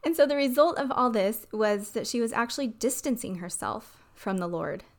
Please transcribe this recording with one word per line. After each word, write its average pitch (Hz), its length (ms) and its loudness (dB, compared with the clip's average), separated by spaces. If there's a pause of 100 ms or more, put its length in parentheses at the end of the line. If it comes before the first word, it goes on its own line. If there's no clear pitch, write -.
And 320 120 0
so 294 100 8
the 285 100 2
result 285 420 4
of 277 140 -2
all 247 180 2
this 214 420 0
was 208 400 0
that 214 160 -4
she 240 140 -2
was 226 100 0
actually 240 360 -2
distancing 233 680 -2
herself 175 640 -8 (160)
from 196 240 -4
the 180 100 -2
Lord 165 360 -4 (160)